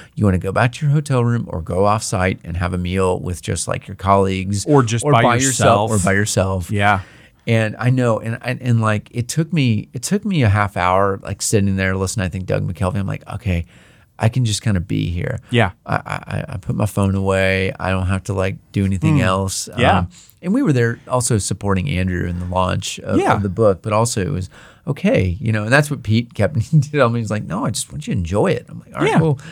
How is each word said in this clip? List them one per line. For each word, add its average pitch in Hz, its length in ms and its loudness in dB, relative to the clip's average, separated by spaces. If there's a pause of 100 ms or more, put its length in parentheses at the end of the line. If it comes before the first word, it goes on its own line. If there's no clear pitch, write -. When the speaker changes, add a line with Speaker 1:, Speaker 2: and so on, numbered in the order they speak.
(160)
Speaker 1:
You 107 100 0
wanna 92 140 4
go 92 120 -6
back 110 220 2
to - 120 -6
your 143 80 2
hotel 139 300 0
room 120 260 0
or 85 120 -6
go 90 240 0
off-site 104 580 0
and 85 140 -8
have 90 160 -2
a 90 40 -2
meal 92 420 0
with 90 220 -6
just, - 260 -6
like, - 200 -4
your 98 80 -12
colleagues. 98 720 2
Speaker 2:
Or 147 160 6
just 117 220 0
Speaker 1:
or 147 80 2
Speaker 2:
by 117 120 6
Speaker 1:
by 120 120 4
Speaker 2:
yourself. 120 560 2
Speaker 1:
yourself. - 0 -
Or 107 140 2
by 98 80 4
yourself. 95 580 0
Speaker 2:
Yeah. 101 300 2 (440)
Speaker 1:
And 110 340 0
I 123 120 2
know, 120 280 2
and, 113 240 -6
and, 127 180 -6
and, 120 200 2
like, 107 300 0
it 120 180 -4
took 165 240 -2
me, 123 400 2
it - 80 -8
took 208 240 -2
me 185 180 0
a 104 60 6
half 101 260 2
hour, 95 480 2
like, - 180 -8
sitting 98 360 2
there 95 180 0
listening. 95 300 -2
I 87 40 -2
think 92 160 -8
Doug 98 220 -2
McKelvey, 95 300 -2
I'm 98 100 -4
like, 101 180 -8 (100)
"Okay, 87 300 -2 (540)
I 113 80 2
can 123 160 0
just 107 180 0
kinda 98 200 0
be 101 300 -2
here." - 280 -4 (100)
Speaker 2:
Yeah. 113 220 2 (140)
Speaker 1:
I, - 100 -2
I, - 40 0 (280)
I, - 220 -6
I - 80 -8
put - 180 -6
my 107 100 0
phone 98 300 0
away. 95 640 2
I 90 120 -2
don't 92 160 0
have 95 180 -2
to, 101 80 -4
like, 95 240 -2 (160)
do 101 100 0
anything 98 360 2
Speaker 2:
Hmm. - 40 4
Speaker 1:
else. 95 540 -2
Speaker 2:
Yeah. 117 220 4
Speaker 1:
Um, 87 100 -2 (320)
and 180 120 -2
we 269 80 2
were 196 120 2
there 120 340 0
also 123 300 0
supporting 95 520 -2
Andrew 92 380 -2
in 87 120 -4
the 90 80 -6
launch 92 520 -2
of, - 180 -2
Speaker 2:
Yeah. 370 180 2
Speaker 1:
of 104 80 0
the 101 60 -2
book, 98 320 2
but 107 120 -4
also 113 280 0
it 92 100 -2
was 95 180 -6 (360)
okay, 139 560 0
you 113 100 -2
know, 107 120 0
and 110 100 -4
that's 147 180 4
what 117 120 -8
Pete 113 300 0
kept - 220 0 (160)
<laughs> 156 200 2
telling 127 220 2
me. 120 60 -2
He's 110 120 -4
like, 107 140 -4
"No, 214 200 -6
I 117 60 -2
just - 200 -8
want 143 160 -12
you 226 60 -4
to 107 60 -2
enjoy 98 320 0
it." - 180 -4
I'm - 100 -16
like, - 160 -20
"All - 60 -4
right, 415 100 2
Speaker 2:
Yeah. - 100 4
Speaker 1:
well, 156 180 0 (120)